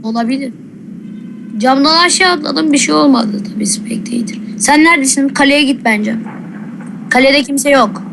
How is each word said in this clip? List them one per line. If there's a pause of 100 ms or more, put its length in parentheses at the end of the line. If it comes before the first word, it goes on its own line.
Olabilir. (1040)
Camdan
aşağı
atladım,
bir
şey
olmadı (120)
tabii
Spectator. (220)
Sen
neredesin?
Kaleye
git
bence. (960)
Kalede
kimse
yok. (100)